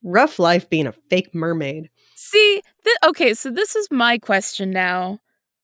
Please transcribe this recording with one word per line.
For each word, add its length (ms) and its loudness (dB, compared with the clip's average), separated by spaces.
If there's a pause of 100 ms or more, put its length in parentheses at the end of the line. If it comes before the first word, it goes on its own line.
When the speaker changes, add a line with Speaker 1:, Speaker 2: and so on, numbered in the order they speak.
Speaker 1:
rough 360 2
life 300 2
being 180 0
a 40 -6 (180)
fake 240 -2
mermaid. 560 -6 (260)
Speaker 2:
See, 460 2 (220)
th-, 220 2
okay, 280 2
so 160 -6
this 280 -4
is 120 -4
my 300 2
question 520 -2
now. 480 -4 (440)